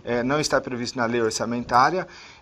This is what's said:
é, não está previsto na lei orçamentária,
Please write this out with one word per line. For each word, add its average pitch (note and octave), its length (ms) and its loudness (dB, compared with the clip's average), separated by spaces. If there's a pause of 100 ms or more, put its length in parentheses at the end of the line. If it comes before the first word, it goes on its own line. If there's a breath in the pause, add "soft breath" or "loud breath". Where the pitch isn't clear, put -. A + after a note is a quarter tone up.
é, A#2+ 200 -2
não C#3 160 0
está D3 220 0
previsto B2 360 -6
na A#2+ 80 0
lei A#2 160 0
orçamentária, B2 840 2 (340 loud breath)